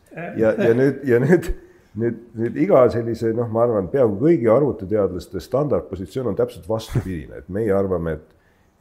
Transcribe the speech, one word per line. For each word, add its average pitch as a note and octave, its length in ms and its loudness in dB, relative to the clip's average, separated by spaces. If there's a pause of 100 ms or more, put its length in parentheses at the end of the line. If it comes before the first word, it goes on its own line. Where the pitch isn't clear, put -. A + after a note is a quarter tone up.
(320)
Ja, A2 260 2
ja A#2 160 4
nüüd, C#3 320 0
ja A#2+ 140 4
nüüd, D#3+ 320 2 (440)
nüüd, A#2 220 -2 (160)
nüüd A2+ 260 -4
iga D#3+ 300 6
sellise, A2+ 420 -4
noh, A2+ 160 -2
ma A2 160 0
arvan, A2 240 0
peaaegu A#2+ 320 2
kõigi C#3 320 2
arvutiteadlaste G2+ 880 0
standardpositsioon A2+ 880 -4
on G2 80 -4
täpselt F#2+ 320 -4
vastupidine. F#2 720 -6
Et - 120 -18
meie G2+ 220 -2
arvame, F2+ 460 -2
et, - 160 -20 (480)